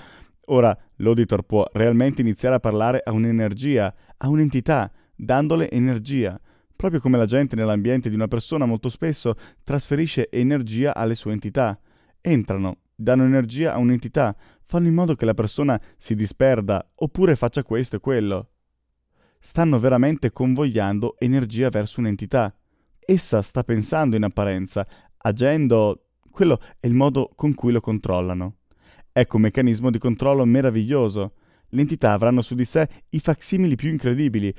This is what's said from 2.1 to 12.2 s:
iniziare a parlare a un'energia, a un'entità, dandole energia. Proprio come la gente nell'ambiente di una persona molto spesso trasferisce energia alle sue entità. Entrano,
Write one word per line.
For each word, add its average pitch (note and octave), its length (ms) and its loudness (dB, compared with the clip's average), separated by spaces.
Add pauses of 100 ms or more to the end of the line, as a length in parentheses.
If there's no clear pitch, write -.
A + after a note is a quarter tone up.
iniziare B2+ 360 0
a A#2+ 40 2
parlare A2+ 440 0
a A#2+ 100 -4
un'energia, A2+ 840 0 (220)
a C3 100 -6
un'entità, C#3 640 0 (240)
dandole D3 560 0
energia. A#2+ 640 -2 (380)
Proprio E3+ 240 -2
come B2+ 180 2
la A#2 80 4
gente B2+ 300 0
nell'ambiente A2 540 0
di G#2+ 60 -4
una A2 120 -2
persona B2 380 -4
molto A#2 240 -2
spesso C#3+ 440 -4 (300)
trasferisce C#3+ 640 -2
energia B2 640 -2
alle A2+ 220 -2
sue G#2+ 160 -8
entità. G#2+ 480 -4 (400)
Entrano, G2 600 -2 (220)